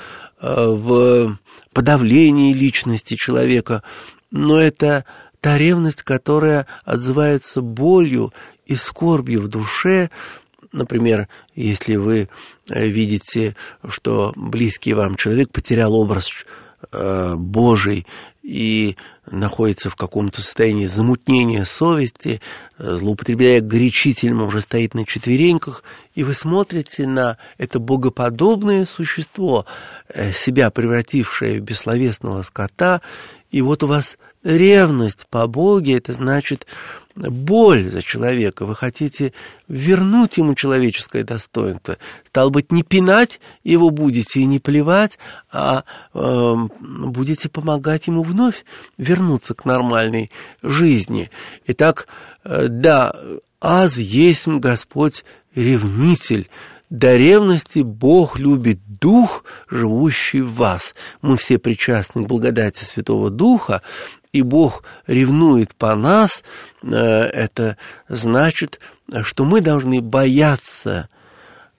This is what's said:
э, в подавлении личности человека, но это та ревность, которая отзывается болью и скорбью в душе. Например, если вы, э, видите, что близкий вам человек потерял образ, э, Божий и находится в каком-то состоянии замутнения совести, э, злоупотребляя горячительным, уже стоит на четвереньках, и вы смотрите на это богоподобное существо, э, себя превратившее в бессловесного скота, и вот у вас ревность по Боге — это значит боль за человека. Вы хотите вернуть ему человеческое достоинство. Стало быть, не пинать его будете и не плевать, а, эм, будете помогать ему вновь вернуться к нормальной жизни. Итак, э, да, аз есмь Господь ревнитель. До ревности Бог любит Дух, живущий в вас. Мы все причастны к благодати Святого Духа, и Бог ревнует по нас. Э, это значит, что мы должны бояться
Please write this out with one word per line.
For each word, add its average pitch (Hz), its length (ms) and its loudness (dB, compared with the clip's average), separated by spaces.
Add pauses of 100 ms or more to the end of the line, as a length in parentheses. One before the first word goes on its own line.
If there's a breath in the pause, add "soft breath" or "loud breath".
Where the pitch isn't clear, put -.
(400 loud breath)
э, - 280 -2
в 120 680 2 (360 soft breath)
подавлении 139 800 4
личности 123 640 -2
человека, 123 640 0 (480 loud breath)
но 151 300 2
это 147 440 2 (360 loud breath)
та 147 180 2
ревность, 165 440 0
которая 147 640 0 (160 loud breath)
отзывается 135 760 -2
болью 127 720 0 (340 loud breath)
и 135 100 -4
скорбью 127 640 -2
в 104 60 -6
душе. 170 640 -2 (600 loud breath)
Например, 117 560 -2 (260 soft breath)
если 107 420 -4
вы, 104 320 0 (420 loud breath)
э, 113 160 -2
видите, 107 680 -2 (340 loud breath)
что 110 460 -4
близкий 113 600 -4
вам 98 220 -2
человек 120 340 0
потерял 110 440 -2
образ, 101 360 0 (600 loud breath)
э, 92 440 -4
Божий 101 720 0 (360 loud breath)
и 110 540 -2 (340 loud breath)
находится 101 580 -2
в - 80 -10
каком-то 101 460 -6
состоянии 104 440 0
замутнения 113 800 0
совести, 135 760 -2 (380 loud breath)
э, - 180 -6
злоупотребляя 113 640 2
горячительным, 117 800 0
уже 104 180 -4
стоит 117 340 -4
на 110 120 -6
четвереньках, 143 760 0 (320 loud breath)
и 147 100 -4
вы 139 100 -4
смотрите 165 720 -4
на 127 320 -2 (180 loud breath)
это 127 220 -8
богоподобное 135 1080 0
существо, 156 800 -4 (440 loud breath)
э, 101 240 -6
себя 127 380 0
превратившее 117 920 -4
в 101 40 -14
бессловесного 113 800 -4
скота, 175 580 -4 (500 loud breath)
и 135 120 -2
вот 147 200 0
у 151 40 -2
вас 143 320 -2 (240 soft breath)
ревность 160 880 4
по 117 160 -2
Боге — 151 500 0
это 123 160 -4
значит 135 540 -4 (500 loud breath)
боль 143 720 4
за 95 140 -6
человека. 113 640 -4
Вы 107 80 -6
хотите 135 580 -6 (360 loud breath)
вернуть 190 680 2
ему 151 180 2
человеческое 127 680 -2
достоинство. 107 760 -6 (300 loud breath)
Стало 135 240 2
быть, 143 200 -2
не 170 120 2
пинать 190 580 2 (220 soft breath)
его 165 280 4
будете 135 500 0
и 131 60 2
не 139 120 0
плевать, 165 600 0 (320 loud breath)
а, 135 340 -2 (280 loud breath)
эм, 120 640 -2
будете 135 720 -8
помогать 156 600 -4
ему 165 140 0
вновь 208 440 -2 (320 loud breath)
вернуться 160 560 -2
к - 100 -16
нормальной 113 680 -2 (320 loud breath)
жизни. 127 680 0 (360 loud breath)
Итак, - 420 0 (360 loud breath)
э, 131 240 -2
да, 131 460 2 (460)
аз 170 360 2
есмь 147 600 2
Господь 131 680 -2 (300 soft breath)
ревнитель. 117 960 0 (400 loud breath)
До 127 260 6
ревности 175 640 4
Бог 131 600 2
любит 127 420 2 (200)
Дух, 214 440 4 (260 loud breath)
живущий 123 720 0
в 120 120 -6
вас. 104 400 -2 (280 loud breath)
Мы 139 160 2
все 123 200 0
причастны 113 640 -2
к - 20 -6
благодати 113 580 -2
Святого 104 460 -4
Духа, 160 520 0 (500 loud breath)
и 131 100 0
Бог 135 400 2 (240 loud breath)
ревнует 131 680 2
по 110 180 0
нас. 175 480 2 (400 loud breath)
Э, - 140 -12
это 113 800 -2 (320 loud breath)
значит, 123 720 -2 (420 loud breath)
что - 220 -4
мы 196 160 4
должны 135 400 0
бояться 131 1080 -2 (720 soft breath)